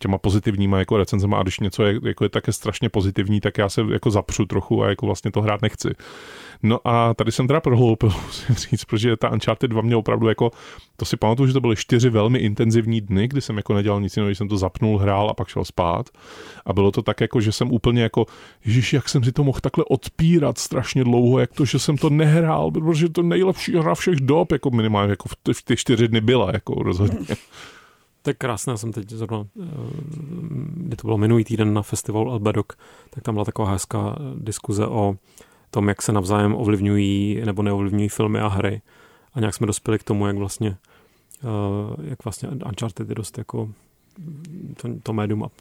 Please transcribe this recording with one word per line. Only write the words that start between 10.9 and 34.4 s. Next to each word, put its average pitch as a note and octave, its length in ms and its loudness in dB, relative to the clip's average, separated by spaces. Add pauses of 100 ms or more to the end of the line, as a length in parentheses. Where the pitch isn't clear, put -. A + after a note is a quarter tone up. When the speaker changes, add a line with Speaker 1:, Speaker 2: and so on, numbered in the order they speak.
Speaker 1:
to - 80 -6
si - 120 -2
pamatuju, A#2 300 2
že C3 60 4
to C3+ 80 2
byly A#2 140 2
čtyři B2 340 4
velmi A2+ 300 4
intenzivní A2+ 640 2
dny, G2 260 2
kdy C#3 140 -2
jsem A2 160 -6
jako G#2 160 -2
nedělal G2+ 280 2
nic F#2+ 160 -4
jiného, G#2+ 100 2
když G2 100 -2
jsem G#2 100 -4
to G2+ 100 -2
zapnul, G2+ 400 0
hrál G2 320 2
a G#2+ 40 -2
pak - 140 -6
šel F#2+ 180 -4
spát. F2 440 -2 (560)
A - 80 -2
bylo G2 180 4
to A#2+ 100 0
tak G#2+ 200 -2
jako, A#2 200 0
že G#2+ 100 2
jsem B2 200 -2
úplně A#2+ 320 2
jako, A2+ 220 2 (400)
ježiš, A#2 280 2
jak C3+ 160 0
jsem C3+ 140 2
si B2+ 80 2
to C#3+ 120 0
mohl C3+ 180 0
takhle D3+ 280 0
odpírat D#3 680 2
strašně - 460 -2
dlouho, B2 360 4
jak B2 140 0
to, D3+ 120 0
že C3+ 140 0
jsem D3 180 0
to D#3+ 120 2
nehrál, D#3 600 4
protože D#3+ 380 2
to D#3+ 140 0
nejlepší F3+ 540 2
hra E3+ 180 2
všech F3 240 2
dob, D3 320 2
jako C#3+ 200 0
minimálně A2 400 2
jako - 180 -4
v - 60 -12
t-, - 180 -2
v - 80 -6
ty - 160 0
čtyři A#2 300 4
dny A2 140 2
byla, G#2+ 320 4
jako - 200 -4
rozhodně. G2 460 0 (120)
Speaker 2:
<laughs> - 40 -2 (840)
To - 80 -4
je C#3 40 -2
krásné, B2 400 -4
já A2+ 40 -4
jsem A2+ 140 -6
teď G#2+ 180 -10
zrovna, A2 360 -8 (180)
eh, - 20 -12 (1080)
kdy E3 200 -8
to - 120 -8
bylo A2 100 2
minulý A2 260 4
týden G#2+ 300 0
na G#2 80 0
festivalu A2 500 -4
Albedok, G#2 420 -2 (360)
tak - 140 -14
tam A2+ 120 -2
byla G#2 100 -2
taková G#2 260 -2
hezká, G#2 480 -4
eh, - 20 -12 (160)
diskuze G#2+ 500 -4